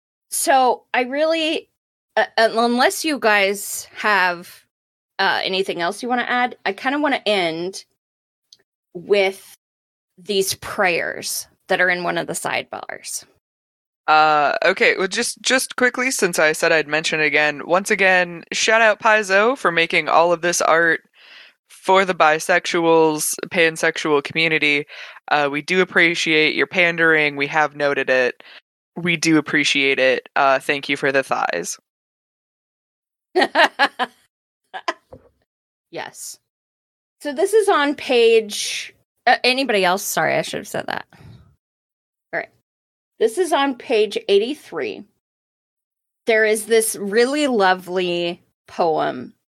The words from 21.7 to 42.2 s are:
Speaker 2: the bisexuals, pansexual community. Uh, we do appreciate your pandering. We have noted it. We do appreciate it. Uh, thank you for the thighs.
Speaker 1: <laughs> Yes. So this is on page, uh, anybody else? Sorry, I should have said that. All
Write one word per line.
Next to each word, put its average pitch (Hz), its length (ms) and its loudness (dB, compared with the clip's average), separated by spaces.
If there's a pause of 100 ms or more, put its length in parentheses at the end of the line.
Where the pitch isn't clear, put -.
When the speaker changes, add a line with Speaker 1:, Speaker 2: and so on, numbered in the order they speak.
Speaker 2:
the 180 80 -4
bisexuals, 160 1200 2 (140)
pansexual 160 760 0
community. 151 600 0 (440)
Uh, 143 220 2
we 147 100 -4
do 185 200 0
appreciate 170 760 2
your 135 120 0
pandering. 165 680 0
We 139 120 -4
have 147 280 -2
noted 143 340 -2
it. 127 340 0 (520)
We 170 220 -2
do 160 200 2
appreciate 139 600 0
it. 127 360 0
Uh, 135 240 2
thank 139 280 -4
you 139 80 -2
for 139 160 -2
the 135 120 2
thighs. - 540 -4 (1600)
Speaker 1:
<laughs> 277 760 0 (1800)
Yes. - 480 -14 (840)
So 294 100 -6
this 381 220 -2
is 427 160 4
on 294 260 2
page, 226 960 0 (320)
uh, 240 200 4
anybody 240 400 0
else? 185 180 0
Sorry, 143 320 -2
I 156 60 0
should - 180 -6
have - 80 -14
said - 200 -8
that. - 260 -8
All - 1300 -18